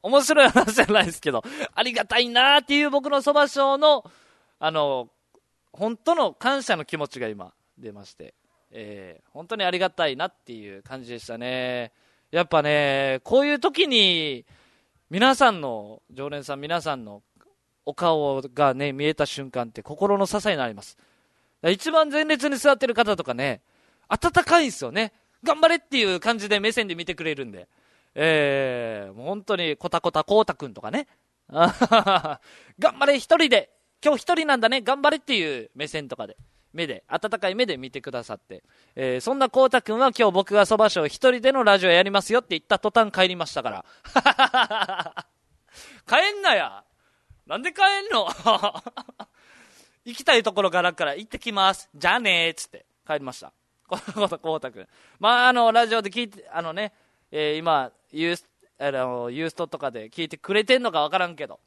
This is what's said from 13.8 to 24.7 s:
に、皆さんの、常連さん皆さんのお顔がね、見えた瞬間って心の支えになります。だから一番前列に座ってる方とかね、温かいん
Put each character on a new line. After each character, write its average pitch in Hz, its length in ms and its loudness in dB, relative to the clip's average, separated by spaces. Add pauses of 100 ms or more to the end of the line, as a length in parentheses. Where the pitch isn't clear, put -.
に、 170 560 2 (640)
皆 240 240 4
さ 247 160 4
ん 180 100 -4
の、 110 500 -10
常 135 180 -10
連 143 160 -10
さ 139 120 -8
ん 139 40 -14
皆 160 220 -4
さ 156 120 -4
ん 123 100 -12
の 104 180 -18 (640)
お 143 80 -8
顔 147 480 0 (100)
が 139 220 2
ね、 143 180 -4
見 143 140 -4
え 156 80 0
た 147 100 0
瞬 139 260 -10
間 120 180 -6
っ - 20 -16
て 107 120 -18
心 202 360 0
の 196 80 2
支 208 100 -6 (120)
え 202 40 0
に 156 60 -2
な 127 100 -2
り 107 60 -10
ま 98 80 -18
す。 - 140 -20
だ - 60 -20
か - 60 -20 (540)
ら 165 80 2
一 220 200 -2
番 311 200 4
前 302 160 0
列 294 220 0
に 277 80 -2
座 277 160 4
っ 269 40 4
て 269 100 -2
る 233 80 -2
方 208 220 2
と 165 80 -10
か 127 80 -6
ね、 123 300 -4 (460)
温 320 240 -2 (120)
か 339 160 6
い 302 60 0
ん 220 60 -6